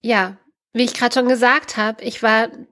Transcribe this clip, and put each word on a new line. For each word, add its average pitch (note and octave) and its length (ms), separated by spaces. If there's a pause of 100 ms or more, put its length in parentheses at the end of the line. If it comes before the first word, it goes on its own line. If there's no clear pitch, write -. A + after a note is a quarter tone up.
Ja, G3 360 (340)
wie A#3+ 140
ich B3 100
grad A#3+ 180
schon B3 140
gesagt B3 500
hab, A3 240
ich - 220
war A3 260 (220)